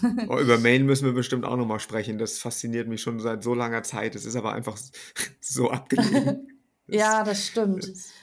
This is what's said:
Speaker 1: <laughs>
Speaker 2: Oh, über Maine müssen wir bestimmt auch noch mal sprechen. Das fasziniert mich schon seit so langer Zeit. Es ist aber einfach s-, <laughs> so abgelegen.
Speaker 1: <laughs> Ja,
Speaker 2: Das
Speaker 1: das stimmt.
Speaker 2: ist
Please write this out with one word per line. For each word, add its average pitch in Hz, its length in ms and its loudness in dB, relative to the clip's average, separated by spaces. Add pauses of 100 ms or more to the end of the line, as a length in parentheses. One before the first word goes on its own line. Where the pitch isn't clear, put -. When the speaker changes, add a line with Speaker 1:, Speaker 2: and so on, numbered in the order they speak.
Speaker 1:
<laughs> 240 320 0
Speaker 2:
Oh, 131 60 2
über 120 180 6
Maine 120 280 6
müssen 135 200 4
wir 131 80 4
bestimmt 123 320 0
auch 123 140 0
noch 120 80 0
mal 107 140 -2
sprechen. 107 360 -4
Das 110 220 -4
fasziniert 117 500 -4
mich 110 140 -6
schon 117 180 -4
seit 110 220 -4
so 120 100 0
langer 117 300 0
Zeit. 110 320 -4
Es 98 100 -10
ist 113 120 -6
aber 110 180 -2
einfach 117 220 -6
s-, - 140 -16 (240)
<laughs> - 280 -6
so 123 280 0
abgelegen. - 800 0
Speaker 1:
<laughs> - 60 -20 (300)
Ja, 214 360 2
Speaker 2:
Das 202 140 0
Speaker 1:
das - 100 -4
stimmt. 196 400 0
Speaker 2:
ist - 220 -16 (120)